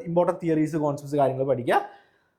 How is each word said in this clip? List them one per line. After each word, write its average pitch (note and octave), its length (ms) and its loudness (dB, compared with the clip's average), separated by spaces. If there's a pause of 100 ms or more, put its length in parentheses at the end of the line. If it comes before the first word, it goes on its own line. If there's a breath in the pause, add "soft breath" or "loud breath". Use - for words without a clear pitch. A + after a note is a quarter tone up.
ഇമ്പോർട്ടന്റ് F3 380 0
തിയറീസ്, D#3 340 0
കോൺസെപ്റ്റ്സ് C#3+ 380 -2
കാര്യങ്ങൾ C3+ 280 2
പഠിക്കുക. C3+ 380 0 (580 loud breath)